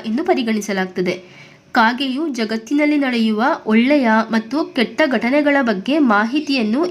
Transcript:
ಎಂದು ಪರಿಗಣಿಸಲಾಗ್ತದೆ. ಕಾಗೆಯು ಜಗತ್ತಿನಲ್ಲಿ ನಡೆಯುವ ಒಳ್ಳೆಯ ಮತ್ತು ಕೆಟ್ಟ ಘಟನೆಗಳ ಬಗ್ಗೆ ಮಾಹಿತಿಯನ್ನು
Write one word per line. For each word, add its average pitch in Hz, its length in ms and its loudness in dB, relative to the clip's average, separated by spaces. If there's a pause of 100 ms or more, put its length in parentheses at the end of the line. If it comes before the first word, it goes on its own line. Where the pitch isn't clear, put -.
ಎಂದು 233 180 -2
ಪರಿಗಣಿಸಲಾಗ್ತದೆ. 208 920 -2 (580)
ಕಾಗೆಯು 254 480 0 (100)
ಜಗತ್ತಿನಲ್ಲಿ 233 640 0
ನಡೆಯುವ 233 440 0 (260)
ಒಳ್ಳೆಯ 240 420 4 (220)
ಮತ್ತು 226 280 -2 (140)
ಕೆಟ್ಟ - 340 -2
ಘಟನೆಗಳ 277 560 2
ಬಗ್ಗೆ 226 320 -2 (120)
ಮಾಹಿತಿಯನ್ನು 233 720 0 (100)